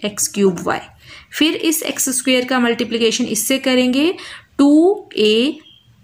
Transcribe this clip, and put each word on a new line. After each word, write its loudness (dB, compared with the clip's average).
एक्स -4
क्यूब 0
वाई। -4
फिर 2
इस -2
एक्स -6
स्क्वायर 0
का -2
मल्टीप्लिकेशन 0
इससे -2
करेंगे, 2
टू 4
ए, 2